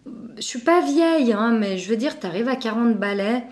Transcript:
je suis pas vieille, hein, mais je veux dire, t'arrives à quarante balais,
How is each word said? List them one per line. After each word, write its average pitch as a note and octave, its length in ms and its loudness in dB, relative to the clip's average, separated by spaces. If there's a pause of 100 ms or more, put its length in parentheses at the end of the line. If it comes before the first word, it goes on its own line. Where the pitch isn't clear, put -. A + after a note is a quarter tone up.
(380)
je - 60 -18
suis - 160 -8
pas E4+ 220 4
vieille, C#4+ 520 4
hein, A3 180 2
mais G3+ 280 0
je F3+ 100 -8
veux A3+ 80 2
dire, C#4 220 -4
t'arrives G3 280 -4
à C4 80 0
quarante A#3 420 0
balais, G3+ 540 -2